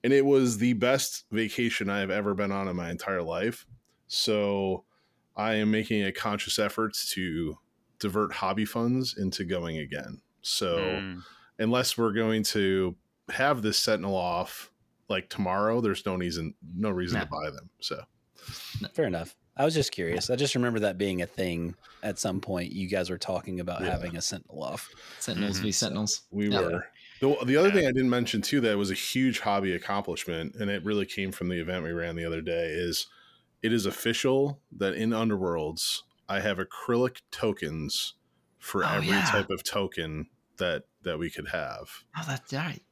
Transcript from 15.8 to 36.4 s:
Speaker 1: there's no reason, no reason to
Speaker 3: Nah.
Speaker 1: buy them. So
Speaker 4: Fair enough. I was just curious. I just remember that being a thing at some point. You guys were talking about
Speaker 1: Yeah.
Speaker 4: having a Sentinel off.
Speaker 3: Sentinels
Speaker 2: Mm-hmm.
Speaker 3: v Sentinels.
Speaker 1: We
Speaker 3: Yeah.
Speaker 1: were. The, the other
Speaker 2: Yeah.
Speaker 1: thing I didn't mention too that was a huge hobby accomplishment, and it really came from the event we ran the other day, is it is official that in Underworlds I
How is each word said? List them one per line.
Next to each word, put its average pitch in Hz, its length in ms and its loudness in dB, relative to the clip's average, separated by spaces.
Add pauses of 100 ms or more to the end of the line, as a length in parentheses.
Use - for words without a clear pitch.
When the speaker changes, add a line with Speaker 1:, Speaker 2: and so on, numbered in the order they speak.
Speaker 1:
there's 101 240 0
no 98 80 0
reason, 87 400 -2 (220)
no 104 160 0
reason 92 280 0
to 90 60 -2
Speaker 3:
Nah. - 60 -12
Speaker 1:
buy 76 180 -4
them. - 300 -14
So - 240 -6 (920)
Speaker 4:
Fair 156 140 0
enough. 85 280 -4 (220)
I 135 80 4
was 160 80 4
just 151 180 0
curious. 87 380 -2
I 123 60 2
just 135 180 0
remember 120 280 2
that 95 180 0
being 95 240 0
a - 20 0
thing 87 480 -2 (300)
at 98 160 -4
some 95 200 -2
point. 90 320 -4
You 95 160 -4
guys 92 220 0
were 87 80 -2
talking 90 420 -4
about 87 220 -4
Speaker 1:
Yeah. 90 80 -2
Speaker 4:
having 87 260 -2
a 85 60 -6
Sentinel - 420 -8
off. - 240 -8 (320)
Speaker 3:
Sentinels 104 360 -2
Speaker 2:
Mm-hmm. 98 80 -2
Speaker 3:
v 104 80 0
Sentinels. 104 580 0
Speaker 1:
We 104 200 0
Speaker 3:
Yeah. 98 120 4
Speaker 1:
were. 85 260 0 (320)
The, 139 160 6 (100)
the 135 120 6
other 190 120 8
Speaker 2:
Yeah. 202 40 4
Speaker 1:
thing 170 140 6
I 127 40 4
didn't 127 200 4
mention 117 320 2
too 143 180 2
that 107 160 4
was 101 140 2
a - 20 0
huge 127 460 2
hobby 98 340 2
accomplishment, 85 800 -4
and 107 160 -4
it 95 160 -4
really 104 220 0
came 95 240 -4
from 90 180 -4
the 87 100 0
event 87 240 -4
we 85 80 -4
ran 85 240 -4
the 85 100 -4
other 82 160 -4
day, 85 260 -2
is 85 400 -2 (560)
it 113 100 2
is 104 140 2
official 135 720 2 (120)
that 98 200 0
in 110 160 0
Underworlds 92 920 0 (260)
I 98 120 0